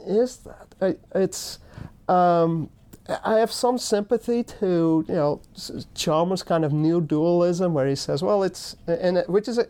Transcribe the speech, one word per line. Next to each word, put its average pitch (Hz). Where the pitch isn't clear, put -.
is 226
that? -
I, 185
it's, -
um, 170
I 220
have 220
some 247
sympathy 233
to, 165
you -
know, 147
S-, -
Chalmers' 170
kind 165
of 147
new 160
dualism, 175
where 135
he 139
says, 143
well, 202
it's, -
and 175
it, 175
which 208
is 233
a, 233